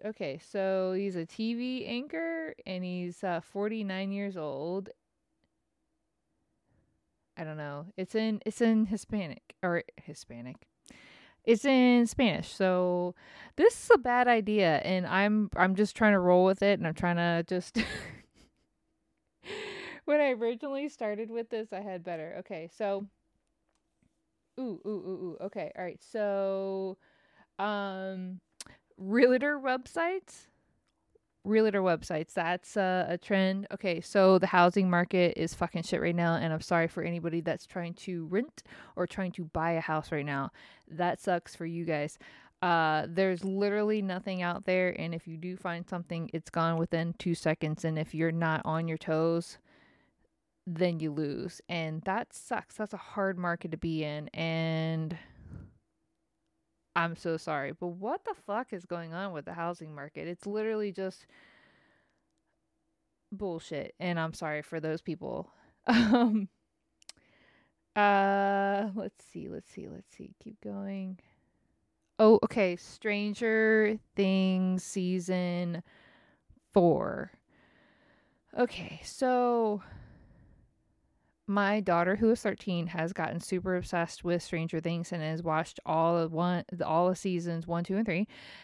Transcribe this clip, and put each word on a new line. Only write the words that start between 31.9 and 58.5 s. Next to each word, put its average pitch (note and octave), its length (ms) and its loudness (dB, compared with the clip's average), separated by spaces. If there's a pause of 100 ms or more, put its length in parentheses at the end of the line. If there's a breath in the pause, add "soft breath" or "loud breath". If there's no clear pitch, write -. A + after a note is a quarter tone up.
That's F3 420 -2
a, F#3 320 2
a F3 120 -2
trend. F#3+ 520 2
Okay, F3+ 300 -4
so F#3+ 380 8
the F#3 80 4
housing F3+ 420 6
market F3 480 4
is E3 160 -2
fucking F3 300 -4
shit - 180 -2
right E3+ 140 0
now, E3+ 220 2
and D#3+ 140 -2
I'm D#3 100 -4
sorry E3 260 2
for D#3+ 160 -8
anybody E3 380 -4
that's D#3+ 260 -4
trying E3+ 280 -8
to E3+ 300 -8
rent G#3 380 -4 (320 loud breath)
or F3+ 100 -2
trying F#3 280 -6
to F3 120 -8
buy E3 280 -2
a D#3+ 80 0
house D#3 300 -4
right C#3+ 140 -2
now. C#3 260 -4 (380 loud breath)
That F3 320 -2
sucks F3 340 -2
for E3 120 -8
you E3+ 180 -6
guys. D3+ 320 -2 (460 loud breath)
Uh, D#3+ 440 4
there's F#3 380 0
literally G#3 560 0
nothing F#3 400 -4
out F3 240 -4
there, F#3 340 2
and E3 140 -4
if E3 140 -10
you E3 100 -10
do F3+ 180 -8
find F3 320 -8
something, E3+ 460 -6
it's E3 160 -8
gone E3 280 2
within E3 420 0
two E3+ 160 0
seconds, D#3 500 -2
and D#3+ 140 -2
if D#3 160 -6
you're D#3+ 160 2
not E3 340 0
on D#3+ 220 -2
your D#3+ 100 -4
toes, E3 640 0 (1080 soft breath)
then E3+ 320 0
you D#3 120 -2
lose, D3 580 -6
and D#3+ 340 -6
that G3 300 -4
sucks. - 420 -8
That's G#3+ 180 -6
a G3 40 -10
hard F#3+ 420 -4
market E3+ 320 -4
to D#3+ 60 -6
be D#3+ 260 -2
in, D3+ 260 -6
and D#3+ 880 -2 (1800 loud breath)
I'm E3+ 200 0
so E3 220 -4
sorry, C#3 340 -4
but F3 160 -8
what G3 380 -8
the G#4 100 -6 (100)
fuck A#3 280 -6